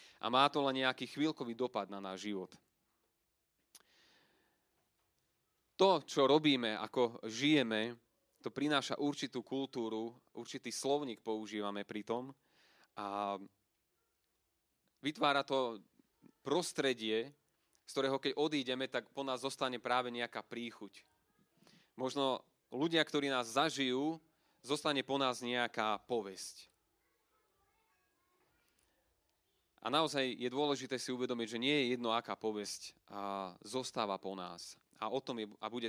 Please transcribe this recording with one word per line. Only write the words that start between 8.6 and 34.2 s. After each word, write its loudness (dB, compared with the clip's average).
určitú -2
kultúru, -4
určitý -10
slovník -2
používame -4
pri -8
tom -4
a -2
vytvára 2
to 0
prostredie, 0
z -16
ktorého 2
keď -2
odídeme, 0
tak -4
po -6
nás -2
zostane -2
práve 0
nejaká -4
príchuť. -10
Možno 2
ľudia, 4
ktorí 0
nás 0
zažijú, 2
zostane 0
po 0
nás 0
nejaká 0
povesť. -6
A 0
naozaj 2
je -2
dôležité 0
si -6
uvedomiť, -2
že -6
nie 2
je 4
jedno, -2
aká -2
povesť, -6
a, -6
zostáva -4
po -8